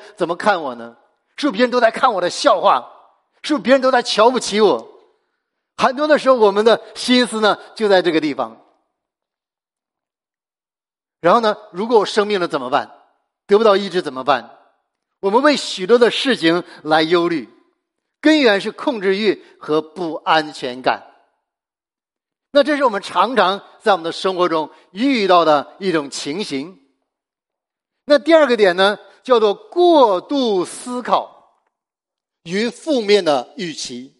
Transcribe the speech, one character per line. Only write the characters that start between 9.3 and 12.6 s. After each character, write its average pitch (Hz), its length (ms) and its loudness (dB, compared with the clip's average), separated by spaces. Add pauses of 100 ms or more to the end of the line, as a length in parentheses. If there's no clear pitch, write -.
然 170 140 4
后 226 60 4
呢， 214 140 0 (180)
如 185 140 -6
果 233 120 2
我 185 80 2
生 208 200 -2
病 208 140 -2
了 170 80 -4
怎 143 100 -4
么 127 120 -6